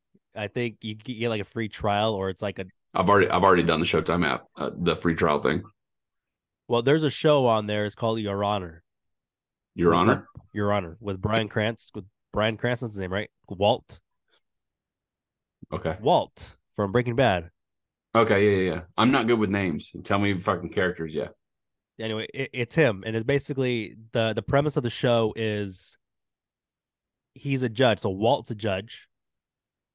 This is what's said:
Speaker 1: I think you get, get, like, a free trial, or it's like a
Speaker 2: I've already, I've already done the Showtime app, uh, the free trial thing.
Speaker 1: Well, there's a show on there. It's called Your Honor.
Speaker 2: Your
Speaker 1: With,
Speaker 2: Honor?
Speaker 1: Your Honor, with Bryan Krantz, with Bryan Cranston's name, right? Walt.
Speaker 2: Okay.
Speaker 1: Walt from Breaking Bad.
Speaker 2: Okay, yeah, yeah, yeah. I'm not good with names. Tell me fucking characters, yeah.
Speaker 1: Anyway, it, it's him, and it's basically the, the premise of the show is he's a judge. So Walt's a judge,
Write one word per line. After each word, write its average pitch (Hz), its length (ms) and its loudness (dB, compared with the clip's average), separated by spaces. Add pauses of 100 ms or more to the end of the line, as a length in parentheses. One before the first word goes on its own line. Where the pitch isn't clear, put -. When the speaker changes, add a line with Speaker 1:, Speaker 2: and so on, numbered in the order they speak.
(360)
Speaker 1:
I 104 120 -6
think 120 340 -6
you 107 140 -10
get, 110 180 -12
get, 113 160 -4
like, 110 100 -2
a 95 60 -6
free 113 240 -6
trial, 107 440 0
or 95 160 -4
it's 95 120 -10
like 101 180 -6
a 95 60 -10 (280)
Speaker 2:
I've 92 160 2
already, 98 200 6
I've 90 160 4
already 90 180 8
done 80 160 2
the 85 60 2
Showtime 82 420 0
app, 64 200 -4 (100)
uh, 71 180 -6
the 85 220 0
free 85 180 0
trial 76 240 2
thing. 71 240 0 (1040)
Speaker 1:
Well, 120 140 0
there's 147 220 2
a 147 60 0
show 143 380 2
on 107 200 2
there. 104 180 -2
It's 101 100 -8
called 113 240 -2
Your 101 240 -4
Honor. 92 400 -4 (880)
Speaker 2:
Your 85 180 4
Speaker 1:
With, 85 80 6
Speaker 2:
Honor? 110 280 2 (260)
Speaker 1:
Your 101 200 0
Honor, 87 260 -4
with 101 220 -8
Bryan 107 260 0
Krantz, 110 480 -4
with 101 80 -10 (300)
Bryan 107 240 0
Cranston's 120 420 -6
name, 92 140 -6
right? 101 180 -6 (160)
Walt. 101 540 0 (1700)
Speaker 2:
Okay. 82 300 -4
Speaker 1:
Walt 127 560 -2 (180)
from 101 160 -2
Breaking 120 240 0
Bad. 95 360 2 (640)
Speaker 2:
Okay, 110 300 4
yeah, 101 140 4
yeah, 92 160 0
yeah. 85 80 -6 (160)
I'm 117 140 4
not 127 160 2
good 117 120 2
with 104 100 0
names. 92 440 -2 (100)
Tell 101 160 0
me 101 180 0
fucking 87 340 -2
characters, 85 440 -2
yeah. - 140 -4 (680)
Speaker 1:
Anyway, 110 360 -6
it, 135 180 -8
it's 123 240 -6
him, 113 300 2
and 110 100 -4
it's 113 80 -2
basically 127 720 -2 (160)
the, 113 220 0
the 107 80 -4
premise 143 340 0
of 135 80 0
the 120 60 -4
show 117 480 0
is 104 600 -6 (1400)
he's 135 300 -2
a 120 60 -2
judge. 110 300 4
So 107 100 -2
Walt's 110 420 0
a 113 40 -6
judge, 104 520 -6 (880)